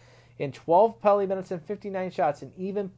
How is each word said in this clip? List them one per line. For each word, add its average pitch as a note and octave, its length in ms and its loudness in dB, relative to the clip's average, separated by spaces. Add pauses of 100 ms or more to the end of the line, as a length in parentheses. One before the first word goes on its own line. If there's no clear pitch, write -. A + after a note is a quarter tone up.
(400)
in C#3+ 120 -4
twelve G3+ 500 4
penalty G3+ 240 2
minutes F#3+ 260 -4
and E3+ 120 -8
fifty-nine G3 480 -8
shots, D#3+ 320 -2
and C3+ 140 -16
even F#3+ 400 -6